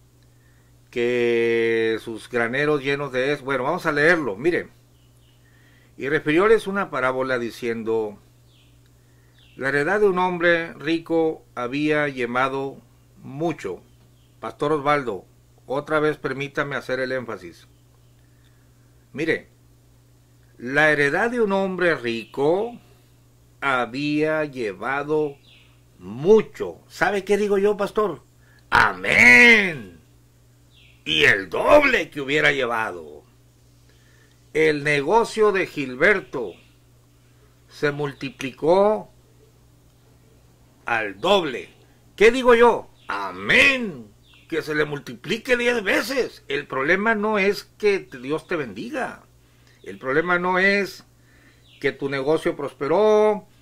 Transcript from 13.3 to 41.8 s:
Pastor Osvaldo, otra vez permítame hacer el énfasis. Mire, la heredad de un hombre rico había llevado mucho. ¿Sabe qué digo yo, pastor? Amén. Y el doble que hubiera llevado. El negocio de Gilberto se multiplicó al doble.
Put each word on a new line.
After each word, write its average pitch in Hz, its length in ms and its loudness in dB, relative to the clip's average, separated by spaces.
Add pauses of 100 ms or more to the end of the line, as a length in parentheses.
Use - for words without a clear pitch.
Pastor 147 320 -4
Osvaldo, 135 500 -2 (420)
otra 147 360 -2
vez 151 160 0
permítame 139 580 -6
hacer 127 240 -6
el 127 140 -4
énfasis. 107 560 -10 (1400)
Mire, 147 400 -4 (1040)
la 147 340 2
heredad 151 400 2
de 240 100 -2
un 196 100 2
hombre 185 440 0
rico 139 840 -4 (800)
había 147 840 -2
llevado 139 920 -4 (640)
mucho. 107 880 0
¿Sabe 190 380 -2
qué 202 120 2
digo 202 200 0
yo, 202 180 2
pastor? 196 460 -2 (480)
Amén. 147 1300 4 (1080)
Y 147 180 2
el 98 260 4
doble 254 600 4
que 147 120 -10
hubiera 147 300 2
llevado. 107 720 -4 (1300)
El 151 300 2
negocio 196 680 2
de 190 140 -2
Gilberto 135 880 -2 (1120)
se 147 240 -4
multiplicó 143 1200 -2 (1700)
al 104 340 -4
doble. 151 500 0 (460)